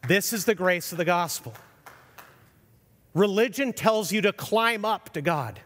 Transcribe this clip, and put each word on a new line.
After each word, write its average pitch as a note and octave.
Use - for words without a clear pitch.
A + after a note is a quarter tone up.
This F#3+
is G#3
the A3
grace F3+
of E3
the F3
gospel. E3+
Religion G#3
tells G#3+
you G#3+
to G3+
climb A3
up G#3+
to D#3
God. C#3+